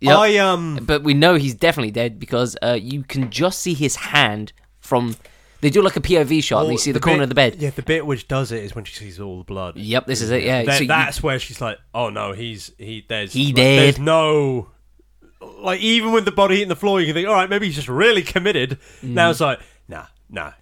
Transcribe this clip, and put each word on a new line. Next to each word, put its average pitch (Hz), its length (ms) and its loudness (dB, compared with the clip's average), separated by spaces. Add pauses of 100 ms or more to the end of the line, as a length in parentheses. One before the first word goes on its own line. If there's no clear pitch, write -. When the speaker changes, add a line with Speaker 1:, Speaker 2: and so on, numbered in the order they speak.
Speaker 1:
Yep. 139 180 6
Speaker 2:
I, 214 200 4
um, 170 440 0
Speaker 1:
But 147 220 -2
we 147 100 4
know 165 220 6
he's 139 180 0
definitely 135 380 0
dead 117 260 -4
because, 120 420 -2
uh, 120 180 0
you 131 260 -8
can 131 260 -6
just 160 300 -2
see 180 120 -4
his 143 220 -2
hand 107 580 0 (280)
from, 120 340 -2 (460)
they 147 100 2
do, 202 100 4
like, 190 140 4
a - 60 -2
P 175 180 2
O 151 60 4
V 151 160 0
shot 117 180 0
and 117 80 2
Speaker 2:
Well, 156 60 0
Speaker 1:
you 127 60 -2
see 147 120 -2
the 123 80 0
Speaker 2:
the 117 60 -4
Speaker 1:
corner 160 140 4
Speaker 2:
bit 143 40 2
Speaker 1:
of 131 60 0
the 123 80 -4
bed. 127 240 2
Speaker 2:
Yeah, 143 100 -2
the 135 120 -10
bit 156 220 -2
which 139 220 -6
does 135 240 -4
it 113 140 -8
is 95 100 -12
when 110 100 -10
she - 120 -16
sees 98 240 -16
all 95 180 -12
the 87 60 -16
blood. 92 320 -10
Speaker 1:
Yep, 110 300 -4
this 117 140 -4
is 113 120 -2
it, 127 100 0
yeah. 123 220 0
Speaker 2:
That, 139 140 0
Speaker 1:
So 127 40 0
you 127 60 -2
Speaker 2:
that's 151 340 0
where 139 160 -2
she's - 220 -12
like, 113 180 -8 (160)
"Oh 117 160 -2
no, 104 220 -6
he's, 110 460 -12
he, 107 300 -16
there's, 104 240 -6
Speaker 1:
He 135 140 0
Speaker 2:
like, 135 80 0
Speaker 1:
dead. 131 240 6
Speaker 2:
there's 135 220 4
no, 151 680 2 (720)
like, - 380 -6
even 226 320 2
with 226 140 4
the 196 80 0
body 190 240 4
hitting 202 120 0
the 170 60 0
floor, 196 260 0
you 160 60 2
can 151 80 -2
think, 180 140 -2
all 220 80 2
right, 185 120 2
maybe 202 180 -2
he's 147 100 -4
just 135 120 -8
really 185 340 2
committed." 147 580 -2 (240)
Speaker 1:
Mm. 127 60 -8
Speaker 2:
Now 170 200 4
it's 156 80 -2
like, 139 220 -2 (260)
"Nah, 80 200 -16 (220)
nah. 82 220 -10 (120)